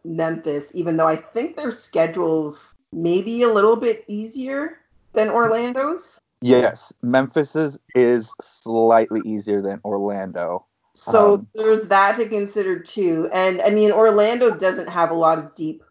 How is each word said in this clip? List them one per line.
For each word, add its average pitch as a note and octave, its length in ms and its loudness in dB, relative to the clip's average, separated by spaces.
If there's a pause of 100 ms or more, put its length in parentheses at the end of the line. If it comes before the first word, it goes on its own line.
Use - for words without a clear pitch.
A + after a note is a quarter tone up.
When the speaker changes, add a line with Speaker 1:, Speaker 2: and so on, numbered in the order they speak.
Speaker 1:
Memphis, E3 680 -6
even E3+ 220 -2
though D#3+ 120 4
I D#3+ 80 0
think A#3 400 -8
their D4 140 -6
schedule's E3 1040 -4 (180)
maybe F#3+ 500 -2
a A#3 100 4
little G#3+ 240 4
bit A3+ 300 -2
easier C4 720 -10 (340)
than A3 160 0
Orlando's. A#3+ 880 -2 (220)
Speaker 2:
Yes, B2 520 2 (100)
Memphis's C#3 760 -2 (160)
is A#2+ 460 2
slightly A2+ 840 0
easier G#2 340 -4
than G2 240 -6
Orlando. F#2+ 800 -6 (300)
Speaker 1:
So G#3 400 2
Speaker 2:
Um, G3+ 200 -2
Speaker 1:
there's A3 340 0
that G3 280 2
to A#3 100 -2
consider G3+ 520 -4
too. E3+ 540 -2
And F#3 280 0
I F#3 80 2
mean, G#3 240 4
Orlando A3 640 4
doesn't F#3 320 -2
have E3+ 220 0
a E3+ 40 -4
lot D#3+ 240 2
of D3+ 160 -12
deep D#3 360 -10